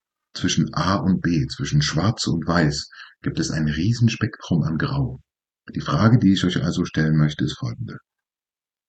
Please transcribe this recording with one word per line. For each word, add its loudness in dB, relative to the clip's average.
zwischen 0
A 0
und 0
B, 0
zwischen -2
Schwarz 0
und 0
Weiß, 0
gibt -4
es -2
ein -2
Riesenspektrum 0
an -2
Grau. -2
Die -6
Frage, 4
die 4
ich 0
euch 0
also -2
stellen 0
möchte, 2
ist -4
folgende. -10